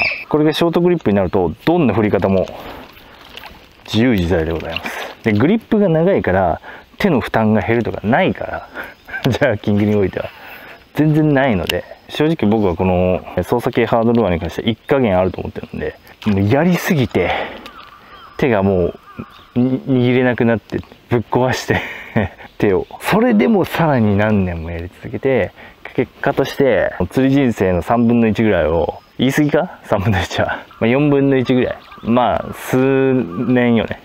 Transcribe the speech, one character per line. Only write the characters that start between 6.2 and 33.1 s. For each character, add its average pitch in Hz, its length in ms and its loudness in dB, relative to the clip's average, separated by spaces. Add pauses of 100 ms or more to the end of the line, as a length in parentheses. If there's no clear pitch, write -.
か - 100 -2
ら、 92 300 0 (360)
手 208 120 0
の 139 100 2
負 - 120 -8
担 110 220 2
が 107 80 2
減 110 160 0
る 117 60 0
と 104 80 -4
か 98 120 -8
な 127 200 2
い 135 100 0
か - 120 -8
ら、 82 220 -10 (300)
<laughs> - 340 -6
ジ 107 60 -2
ャ 135 160 2
ー 101 40 -4
キ - 140 -4
ン 104 60 2
グ 104 80 2
に 104 100 2
お 101 100 2
い 90 60 -2
て - 80 -8
は。 - 100 -8 (640)
全 151 200 2
然 156 180 4
な 139 140 2
い 113 80 2
の 85 100 -2
で、 - 180 -4 (260)
正 - 160 -2
直 160 220 0
僕 107 200 2
は 87 80 0
こ 92 100 0
の 92 380 2 (200)
操 120 160 0
作 120 140 -4
系 117 140 2
ハ 117 140 2
ー 110 40 2
ド 117 80 2
ル 117 120 2
ア 92 40 2
ー 87 40 2
に 85 60 -2
関 87 120 -6
し - 60 -10
て - 40 -8
は - 60 -2
一 113 180 -2
加 143 140 2
減 104 180 2
あ 92 60 4
る 95 80 0
と - 100 -10
思 - 80 -8
っ - 20 -14
て - 100 -12
る - 140 -14
ん - 40 -8
で、 - 160 -8 (320)
も 101 100 0
う 98 100 2
や 135 160 2
り 180 120 4
す - 180 -2
ぎ 131 140 2
て、 90 240 0 (1040)
手 151 120 0
が 104 120 2
も 92 320 2 (640)
う、 123 40 0
に-、 127 220 0
握 123 360 2
れ 127 60 2
な 123 120 2
く 120 100 0
な 117 120 2
っ - 20 -2
て、 - 200 -6 (300)
ぶ 123 80 0
っ 113 40 0 (100)
壊 127 220 2
し - 120 -8
て、 104 160 0 (320)
<laughs> - 460 -6
手 104 140 2
を。 90 120 0 (160)
そ - 180 0
れ 247 140 2
で 220 140 4
も 202 180 2
さ 170 220 -2
ら 139 120 2
に 104 160 2
何 104 300 2
年 85 160 -6
も 80 80 -10
や 85 80 -8
り 87 140 -10 (100)
続 110 80 -12
け 113 80 -10
て、 123 340 0 (440)
結 123 160 -2 (100)
果 143 120 -2
と 143 120 0
し - 100 -10
て、 113 380 0 (160)
釣 135 180 2
り 135 60 2
人 135 200 2
生 95 180 0
の 87 100 0
三 117 240 2
分 120 140 4
の 113 80 4
一 110 160 0
ぐ 107 80 4
ら 87 100 2
い 76 60 2
を、 80 320 -2 (180)
言 123 120 2
い 139 40 -4
過 156 100 0
ぎ 147 80 0
か？ 160 320 -2
三 - 160 -2
分 101 120 0
の 92 80 2
一 87 220 -4
は。 - 180 -4 (200)
ま 117 60 0
あ、 - 20 2
四 143 220 2
分 139 200 2
の 135 80 2
一 127 160 0
ぐ 127 100 2
ら - 80 -2
い。 - 60 -10 (240)
ま 113 480 0
あ、 - 40 -10
数 135 600 0